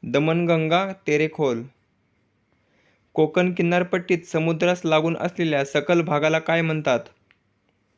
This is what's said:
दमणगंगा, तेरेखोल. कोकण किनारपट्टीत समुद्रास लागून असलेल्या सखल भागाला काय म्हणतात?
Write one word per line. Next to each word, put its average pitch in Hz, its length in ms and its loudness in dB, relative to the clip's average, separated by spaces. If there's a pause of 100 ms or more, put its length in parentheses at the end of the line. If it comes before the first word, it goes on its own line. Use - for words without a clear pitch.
दमणगंगा, 165 880 0
तेरेखोल. 151 680 -2 (1500)
कोकण 175 400 2
किनारपट्टीत 175 640 0
समुद्रास 165 680 0
लागून 160 320 2
असलेल्या 156 480 -2
सखल 151 360 0
भागाला 156 380 2
काय 165 220 0
म्हणतात? 151 380 0 (1000)